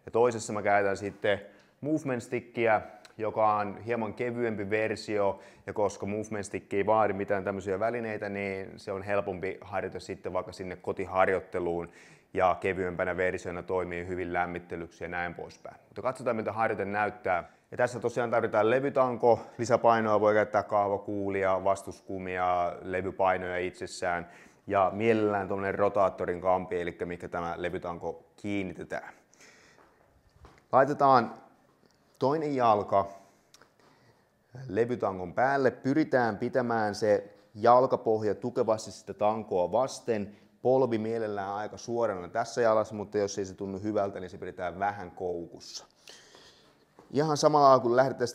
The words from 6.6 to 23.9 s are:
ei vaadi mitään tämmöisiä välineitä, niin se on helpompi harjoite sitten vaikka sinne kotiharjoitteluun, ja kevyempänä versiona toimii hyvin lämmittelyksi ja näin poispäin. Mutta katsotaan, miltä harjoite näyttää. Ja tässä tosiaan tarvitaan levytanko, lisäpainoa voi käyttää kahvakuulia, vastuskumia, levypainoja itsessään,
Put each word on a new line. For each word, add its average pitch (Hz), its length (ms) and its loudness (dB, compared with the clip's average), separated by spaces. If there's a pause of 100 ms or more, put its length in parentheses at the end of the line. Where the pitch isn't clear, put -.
ei 98 120 2
vaadi 107 260 4
mitään 98 320 -2
tämmöisiä 98 340 -4
välineitä, 110 500 -4
niin 95 500 -8
se - 140 -10
on 95 100 -6
helpompi 98 580 -2
harjoite 92 400 -6
sitten 92 320 -10
vaikka 90 200 -4
sinne 90 240 -10
kotiharjoitteluun, 90 1120 0 (460)
ja 92 260 4
kevyempänä 92 560 -2
versiona 87 460 -2
toimii 90 440 -4
hyvin 90 260 -6
lämmittelyksi 87 720 -6
ja 85 40 -10
näin 87 260 -6
poispäin. - 500 -16
Mutta - 180 -14
katsotaan, 123 340 -4
miltä 107 160 -4
harjoite 107 320 -2
näyttää. 98 680 -2 (200)
Ja - 60 -12
tässä 104 240 0
tosiaan 120 300 -2
tarvitaan 110 400 2
levytanko, 127 720 4 (180)
lisäpainoa 113 600 4
voi 104 140 6
käyttää 104 280 2
kahvakuulia, 98 1000 0
vastuskumia, 92 1160 -2
levypainoja 92 760 -2
itsessään, 90 680 -4 (380)